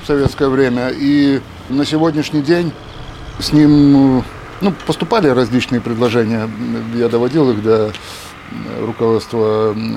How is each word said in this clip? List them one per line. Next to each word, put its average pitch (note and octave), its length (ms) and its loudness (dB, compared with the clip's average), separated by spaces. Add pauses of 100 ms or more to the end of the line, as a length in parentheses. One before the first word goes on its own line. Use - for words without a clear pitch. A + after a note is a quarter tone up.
в - 40 -14
советское C#3 420 0
время, B2+ 420 0
и C#3 500 2 (280)
на C#3 160 0
сегодняшний D#3 580 0
день E3+ 300 0 (680)
с - 140 -6
ним, C#3+ 720 6 (360)
ну, F#3+ 120 0 (140)
поступали E3+ 420 0
различные B2 520 0
предложения. A2+ 680 0 (460)
Я A#2 140 0
доводил C3 420 2
их G#2 120 0
до A2 300 2 (920)
руководства A2 920 0 (200)